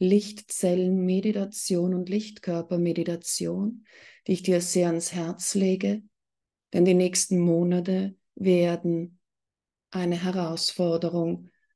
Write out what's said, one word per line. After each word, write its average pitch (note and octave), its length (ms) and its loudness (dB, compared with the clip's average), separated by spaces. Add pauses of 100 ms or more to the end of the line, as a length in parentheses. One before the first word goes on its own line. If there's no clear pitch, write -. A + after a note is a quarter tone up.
Lichtzellenmeditation F#3 1900 0
und F3+ 140 -4
Lichtkörpermeditation, F3 1800 -4 (400)
die F#3 60 0
ich F3+ 100 0
dir F3+ 180 2
sehr F3 280 0
ans E3 240 -2
Herz E3+ 420 -4
lege, G3 480 0 (720)
denn F3+ 120 4
die F#3 100 6
nächsten F#3 440 2
Monate F3+ 800 2 (180)
werden F3 840 0 (680)
eine F3 320 -2
Herausforderung E3+ 1300 -2 (240)